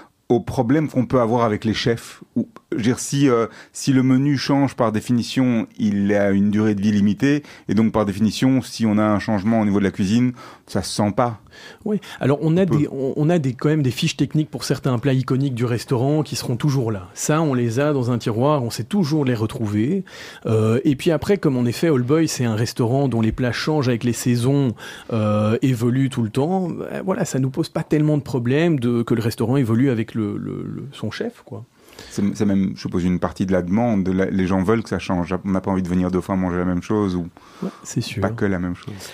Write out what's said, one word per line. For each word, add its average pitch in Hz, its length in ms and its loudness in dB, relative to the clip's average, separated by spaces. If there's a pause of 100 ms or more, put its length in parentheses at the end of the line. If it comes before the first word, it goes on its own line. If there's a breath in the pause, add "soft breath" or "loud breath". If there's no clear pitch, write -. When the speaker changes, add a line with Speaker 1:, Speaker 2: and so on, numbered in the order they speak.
(280 loud breath)
Speaker 1:
aux 123 120 4
problèmes 131 500 0
qu'on 127 160 0
peut 127 160 2
avoir 117 220 2
avec 107 220 0
les 110 80 2
chefs ? - 480 -2 (140)
Ou, 117 120 -2 (240)
je - 60 -4
veux 117 60 -4
dire, 113 160 2
si, 139 300 2
euh, 117 180 4 (260 loud breath)
si - 200 0
le 131 100 6
menu 131 340 4
change 139 380 0
par 113 160 2
définition, 117 760 0 (100)
il 101 360 2
a 101 180 4
une 98 200 2
durée 107 240 2
de 98 60 -4
vie 107 100 2
limitée, 107 520 2 (240 loud breath)
et 98 60 -2
donc 110 180 4
par 107 140 2
définition, 107 560 0
si - 240 -4
on 107 120 2
a 107 60 2
un 107 160 2
changement 110 420 0
au 107 40 2
niveau 101 140 2
de 101 60 2
la 92 60 2
cuisine, 117 420 2 (340 loud breath)
ça 104 160 -2
se - 100 -8
sent 104 220 0
pas. 120 260 -2 (420 loud breath)
Speaker 2:
Oui, 208 160 -2 (220 loud breath)
alors 135 200 2
on 160 160 2
a 185 40 2
Speaker 1:
On 196 60 4
peut. 156 100 2
Speaker 2:
des, 147 120 0
on, 135 280 -4
on 151 120 2
a 175 100 2
des, 131 140 -2
quand 147 160 -2
même 156 120 2
des 131 100 2
fiches - 240 -2
techniques 156 360 -2
pour 131 120 -10
certains 131 360 -2
plats 135 140 0
iconiques 131 420 0
du 117 100 -2
restaurant 127 560 0
qui 127 160 -4
seront - 180 -4
toujours 131 360 0
là. 92 240 -8
Ça, 156 260 0
on 147 140 0
les 120 240 0
a 147 120 2
dans 127 200 0
un 120 80 0
tiroir, 127 440 0
on 117 60 -4
sait - 140 -8
toujours 151 420 0
les 127 80 2
retrouver. 113 720 -2 (400 loud breath)
Euh, 110 400 2
et 147 100 4
puis 156 140 -2
après, 175 280 2
comme 135 200 0
en 123 80 0
effet, 120 220 0
All 131 160 2
Boy, 156 240 2
c'est 131 180 -2
un 113 100 0
restaurant 123 540 0
dont 113 100 0
les 110 140 2
plats 123 180 -2
changent 147 380 0
avec 117 140 0
les 120 100 0
saisons, 127 600 0 (380 loud breath)
euh, 107 520 2
évoluent 127 480 0
tout 123 100 -2
le 110 80 0
temps, 170 400 0
ben - 340 -8
voilà, 185 220 -2
ça - 140 -4
nous 131 100 0
pose 151 180 -2
pas 160 160 -4
tellement 151 340 2
de 143 60 -2
problèmes 143 560 0
de, 120 220 0
que 117 140 2
le 113 60 0
restaurant 113 360 0
évolue 123 320 2
avec 113 240 -2
le, 104 240 -2
le, 98 260 -6
le, 98 200 -8 (100)
son - 180 -8
chef, - 320 -8
quoi. 110 220 -14 (460 loud breath)
Speaker 1:
C'est, - 120 -2 (100)
c'est 107 120 0
même, 98 300 2
je - 60 -18
suppose, 92 220 -2
une 90 160 2
partie 90 260 -2
de 92 60 -2
la 92 100 4
demande. 101 460 0
La, 95 220 0
les 95 180 0
gens 95 160 2
veulent 110 200 2
que - 60 -14
ça 95 100 -2
change. 90 440 -2
On 101 60 -4
n'a 92 100 0
pas 90 100 -4
envie 92 140 0
de 87 60 -4
venir 90 220 2
deux 92 100 2
fois 98 160 -4
manger 90 180 -2
la 90 80 0
même 90 180 0
chose. 104 360 0
Ou 85 100 -4 (340 loud breath)
Speaker 2:
Ouais, 180 80 -6 (140)
c'est - 160 -6
sûr. 107 220 -6
Speaker 1:
pas 95 80 0
que 110 160 -2
la 98 120 0
même 90 160 -4
chose. - 200 -14 (200 loud breath)